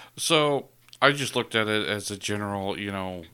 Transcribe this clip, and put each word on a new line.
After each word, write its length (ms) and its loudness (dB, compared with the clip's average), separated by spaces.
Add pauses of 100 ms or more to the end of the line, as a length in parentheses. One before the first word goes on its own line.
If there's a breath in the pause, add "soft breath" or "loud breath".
(160 loud breath)
So, 520 2 (340)
I 120 8
just 220 -4
looked 200 -2
at 120 2
it 220 2
as 220 -4
a 60 -6
general, 640 -2
you 120 -4
know, 320 -6 (100)